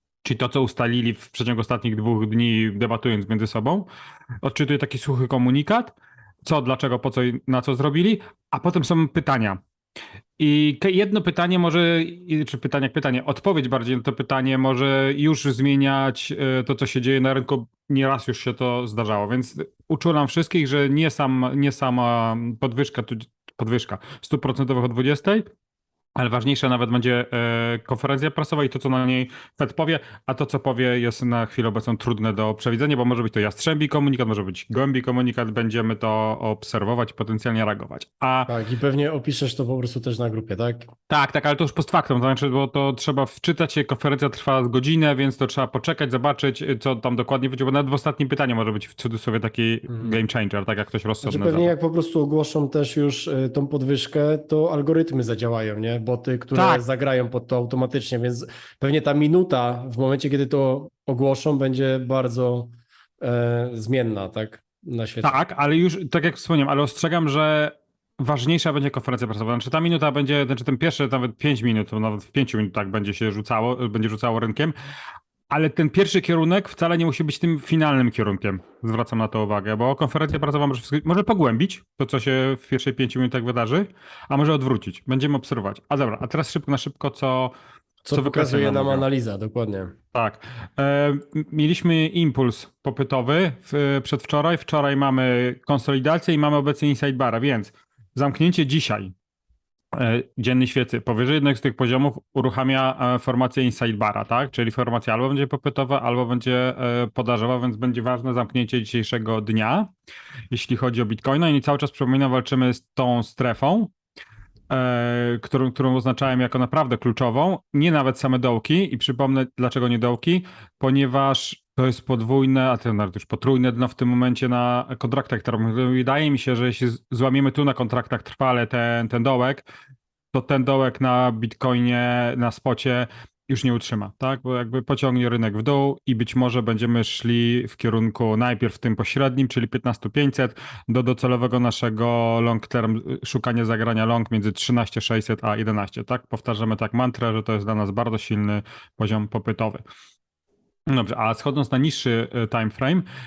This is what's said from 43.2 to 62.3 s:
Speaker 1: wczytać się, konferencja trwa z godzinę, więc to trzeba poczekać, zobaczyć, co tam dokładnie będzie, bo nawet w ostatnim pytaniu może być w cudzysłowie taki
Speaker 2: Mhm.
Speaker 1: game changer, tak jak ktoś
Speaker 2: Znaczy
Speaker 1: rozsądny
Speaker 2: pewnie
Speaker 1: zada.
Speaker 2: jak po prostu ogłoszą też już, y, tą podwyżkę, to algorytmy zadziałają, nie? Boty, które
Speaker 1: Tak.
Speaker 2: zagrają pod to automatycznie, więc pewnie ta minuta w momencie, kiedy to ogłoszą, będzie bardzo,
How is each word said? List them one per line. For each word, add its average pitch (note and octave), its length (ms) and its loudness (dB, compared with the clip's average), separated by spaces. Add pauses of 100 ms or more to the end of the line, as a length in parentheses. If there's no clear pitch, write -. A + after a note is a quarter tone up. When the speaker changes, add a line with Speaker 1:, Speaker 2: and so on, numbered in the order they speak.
Speaker 1:
wczytać - 460 -2
się, D3 120 0
konferencja C#3+ 440 0
trwa C3 360 0
z B2 40 0
godzinę, C#3+ 480 2
więc C3+ 200 0
to C3+ 100 0
trzeba C3 200 -2
poczekać, C#3 460 -4
zobaczyć, C3+ 520 0 (160)
co C3 160 0
tam B2 200 -2
dokładnie B2+ 320 -2
będzie, B2+ 160 -4
bo C3 60 0
nawet C#3 200 2
w C#3 40 2
ostatnim C#3+ 340 -2
pytaniu C3+ 280 0
może A2 160 0
być G#2+ 160 -6
w - 60 -20
cudzysłowie A2+ 460 -4
taki A2+ 420 0
Speaker 2:
Mhm. A#2 280 -8
Speaker 1:
game A2+ 220 2
changer, G#2 320 -2
tak G2+ 140 -2
jak G#2 100 -4
ktoś G#2+ 140 -4
Speaker 2:
Znaczy G#2+ 60 -4
Speaker 1:
rozsądny - 360 -2
Speaker 2:
pewnie E3+ 80 2
Speaker 1:
zada. F3 180 2
Speaker 2:
jak D3+ 100 -2
po E3 100 0
prostu E3 320 0
ogłoszą D3 460 0
też C#3+ 280 -2
już, C#3+ 300 0
y, C3 280 -2
tą C#3+ 120 0
podwyżkę, C#3+ 720 0
to D#3 340 0
algorytmy D#3 500 2
zadziałają, A2 560 -2
nie? A2+ 280 -4
Boty, B2 320 -2
które C3 240 -4
Speaker 1:
Tak. D#3+ 200 4
Speaker 2:
zagrają B2+ 460 0
pod A#2+ 180 -6
to C3 100 0
automatycznie, B2+ 640 -2
więc A#2+ 280 -4 (320)
pewnie C#3 240 0
ta D3 120 0
minuta D3 760 2
w A#2 100 -6
momencie, C3+ 320 0
kiedy C#3 160 0
to C#3 420 0 (180)
ogłoszą, C3+ 520 2
będzie C3 480 0
bardzo, B2 640 0 (540)